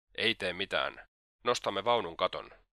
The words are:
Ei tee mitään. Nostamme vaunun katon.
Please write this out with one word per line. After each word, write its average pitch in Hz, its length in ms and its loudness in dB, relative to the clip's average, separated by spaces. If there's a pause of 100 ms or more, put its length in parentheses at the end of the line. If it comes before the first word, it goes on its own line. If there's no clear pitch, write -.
(140)
Ei 110 200 0
tee 92 180 -4
mitään. 87 560 -4 (360)
Nostamme 107 400 2
vaunun 104 320 0
katon. - 340 0 (280)